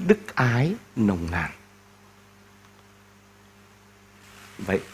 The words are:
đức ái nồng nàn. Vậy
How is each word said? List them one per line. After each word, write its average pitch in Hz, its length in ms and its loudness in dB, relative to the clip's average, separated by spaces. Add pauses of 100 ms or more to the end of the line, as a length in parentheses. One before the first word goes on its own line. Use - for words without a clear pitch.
đức 208 280 2
ái 127 400 2 (220)
nồng 92 340 0
nàn. 85 200 -4 (3000)
Vậy 95 220 -2 (140)